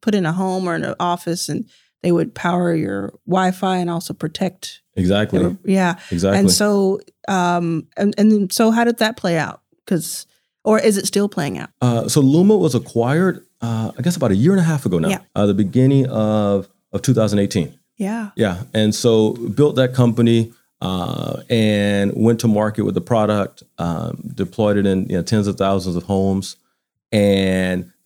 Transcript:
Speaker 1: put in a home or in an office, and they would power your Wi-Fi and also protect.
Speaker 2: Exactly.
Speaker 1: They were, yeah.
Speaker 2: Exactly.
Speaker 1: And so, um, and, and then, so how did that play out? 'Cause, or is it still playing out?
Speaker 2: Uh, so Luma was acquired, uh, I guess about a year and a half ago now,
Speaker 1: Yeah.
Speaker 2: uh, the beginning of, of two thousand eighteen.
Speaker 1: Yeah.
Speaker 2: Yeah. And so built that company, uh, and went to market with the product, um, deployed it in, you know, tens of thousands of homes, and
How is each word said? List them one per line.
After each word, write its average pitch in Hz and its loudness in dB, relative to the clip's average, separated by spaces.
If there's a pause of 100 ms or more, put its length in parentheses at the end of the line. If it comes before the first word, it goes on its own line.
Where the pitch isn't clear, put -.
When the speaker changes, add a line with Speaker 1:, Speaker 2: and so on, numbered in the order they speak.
Speaker 1:
put 208 0
in 185 0
a 160 0
home 185 -2
or 170 -2
in 160 -4
an - -6
office, 175 -4
and 175 -8 (320)
they 175 0
would 170 0
power 175 -2
your 160 -4 (140)
Wi-Fi 185 0
and 175 -4
also 170 -8
protect. - -8 (140)
Speaker 2:
Exactly. 98 0
Speaker 1:
They 180 2
were, 185 -4
yeah. 185 0 (120)
Speaker 2:
Exactly. 196 2
Speaker 1:
And 196 4
so, 202 0 (280)
um, 175 -2
and, 202 0
and 214 4
then, 202 2
so 226 2
how 233 2
did 233 0
that 226 -2
play 170 -2
out? 131 -6 (240)
'Cause, - -4 (400)
or 214 4
is 220 2
it 196 -4
still 202 0
playing 143 -6
out? - -12 (120)
Speaker 2:
Uh, 120 2
so 147 2
Luma 175 6
was 160 2
acquired, 131 0 (160)
uh, 110 -4
I 131 -6
guess 170 0
about 120 0
a 95 2
year 139 4
and 196 4
a 170 4
half 160 0
ago 90 0
now, 82 0
Speaker 1:
Yeah. 190 -2 (160)
Speaker 2:
uh, 104 2
the 101 2
beginning 127 2
of, 107 0 (240)
of 98 -4
two 131 2
thousand 104 2
eighteen. 98 -2 (240)
Speaker 1:
Yeah. 214 -6
Speaker 2:
Yeah. 98 -2 (100)
And 107 0
so 110 2
built 135 0
that 131 0
company, 117 2 (280)
uh, 90 -6
and 104 0
went 113 2
to 120 0
market 107 0
with 98 -2
the 90 -4
product, 107 -2 (140)
um, 82 -6
deployed 104 0
it 101 0
in, 95 0
you 92 -4
know, 85 -2
tens 104 0
of 101 -4
thousands 95 0
of 85 -6
homes, 98 -2 (560)
and 95 0 (140)